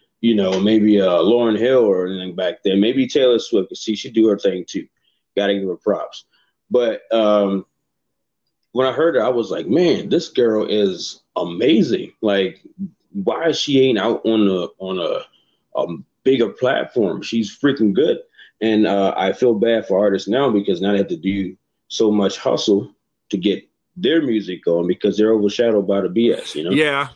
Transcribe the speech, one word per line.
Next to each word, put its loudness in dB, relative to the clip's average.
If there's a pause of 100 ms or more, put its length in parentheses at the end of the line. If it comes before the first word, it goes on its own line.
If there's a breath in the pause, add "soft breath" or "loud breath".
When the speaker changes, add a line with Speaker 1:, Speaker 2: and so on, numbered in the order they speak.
(220 soft breath)
Speaker 1:
you 2
know, 0
maybe, 4
uh, 2
Lauryn 2
Hill 4
or 2
anything -8
back -4
then. 2
Maybe 2
Taylor 2
Swift, -2
'cause -14
she -4
should -12
do 4
her 2
thing -2
too. -10 (500)
Gotta 0
give -4
her -6
props. -6 (440)
But, 0 (100)
um, 2 (1080)
when 2
I 0
heard 0
her, 2
I 0
was -2
like, -6
"Man, 0
this 0
girl 0
is -2 (160)
amazing. 0
Like, -2 (520)
why -2
she 0
ain't 4
out -2
on 4
a, 0 (180)
on -6
a, -8
a -4 (280)
bigger 2
platform? -2
She's -6
freaking 0
good." 0 (420 soft breath)
And, 2
uh, 0
I 0
feel 2
bad 0
for 0
artists 0
now 0
because -2
now 0
they 2
have 0
to -6
do -4 (320)
so 0
much 0
hustle -2 (360)
to -4
get -2 (320)
their 0
music -4
going 0
because -2
they're 2
overshadowed 0
by 0
the -4
B 0
S, -8
you -6
know? -4
Speaker 2:
Yeah, 0